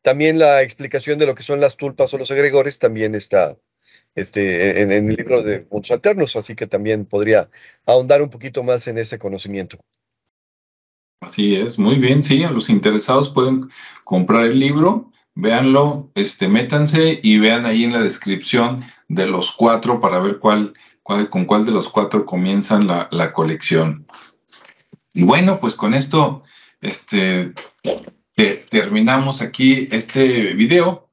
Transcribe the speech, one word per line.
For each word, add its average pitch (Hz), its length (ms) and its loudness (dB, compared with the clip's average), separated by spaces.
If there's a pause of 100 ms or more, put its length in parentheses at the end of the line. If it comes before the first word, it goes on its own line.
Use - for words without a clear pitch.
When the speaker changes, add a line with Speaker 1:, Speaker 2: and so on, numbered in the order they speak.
Speaker 1:
También 151 380 2
la 143 220 6
explicación 139 580 -4
de 151 60 4
lo 131 100 -2
que - 80 -20
son 143 160 -4
las 139 160 2
tulpas 135 380 -4
o 139 40 -8
los 131 140 -8
egregores 139 480 0
también 110 360 0
está, 92 420 0 (580)
este, 95 680 0
en, 101 100 0
en 107 180 2
el 110 60 0
libro 117 280 0
de 101 260 -6
Mundos 104 220 -6
Alternos, 170 440 0
así 107 200 -8
que 107 120 -8
también 104 380 -4
podría 104 440 0 (360)
ahondar 127 360 4
un 147 80 -2
poquito 123 340 -10
más 123 240 -2
en 113 100 -6
ese 113 220 -8
conocimiento. 98 580 -10 (1400)
Speaker 2:
Así 101 340 -2
es, 113 220 -4
muy 113 220 2
bien, 139 240 2
sí, 139 200 2
a 160 80 -2
los 113 180 -4
interesados 107 600 2
pueden 131 400 0 (340)
comprar 110 420 2
el 131 140 2
libro, 156 520 0 (240)
véanlo, 139 800 0
este, 98 320 -4
métanse 147 720 2
y 107 180 4
vean 117 260 2
ahí 113 180 0
en 120 100 0
la 117 80 0
descripción 117 840 -4 (220)
de 95 180 -2
los 92 260 -4
cuatro 113 480 0
para 92 200 0
ver 101 180 -2
cuál, 107 360 0 (280)
cuál, 104 280 -4
con 92 160 -4
cuál 107 200 2
de 117 60 -2
los 98 180 -2
cuatro 104 360 -2
comienzan 98 640 0
la, 95 240 -2
la 85 220 -4
colección. 80 720 -2 (1080)
Y 87 100 0
bueno, 175 360 4
pues 110 160 -4
con 107 180 -2
esto, 143 500 0 (380)
este, 92 720 -4 (840)
te-, 101 340 0
terminamos 113 720 0
aquí 131 500 2
este 113 640 0
video. 165 580 2